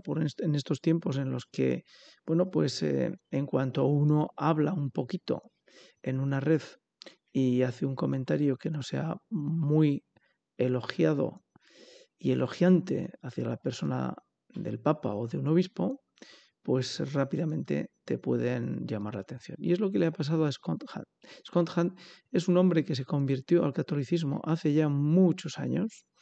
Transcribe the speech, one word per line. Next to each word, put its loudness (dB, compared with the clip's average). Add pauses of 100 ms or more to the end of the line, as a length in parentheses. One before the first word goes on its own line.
por -2
est-, -4
en 0
estos -2
tiempos 0
en -2
los -6
que, -2 (420)
bueno, 0
pues, 0
eh, 0 (200)
en -2
cuanto 0
uno 4
habla 2
un -2
poquito -6 (500)
en -2
una 0
red 2 (720)
y 4
hace -2
un -2
comentario 0
que -6
no -4
sea -4 (140)
muy 2 (520)
elogiado 0 (760)
y -2
elogiante 2 (100)
hacia -6
la -4
persona -4 (320)
del -8
Papa 0
o -4
de -6
un -2
obispo, 0 (640)
pues -2
rápidamente -4 (160)
te -4
pueden -2
llamar -6
la -6
atención. -14
Y 0
es 0
lo 0
que 0
le 4
ha 0
pasado 0
a 0
Scott -6
Hahn. -8 (420)
Scott 2
Hahn 0 (360)
es 0
un 4
hombre 4
que -2
se -2
convirtió 2
al 0
catolicismo -2
hace 0
ya 4
muchos 2
años, -2 (160)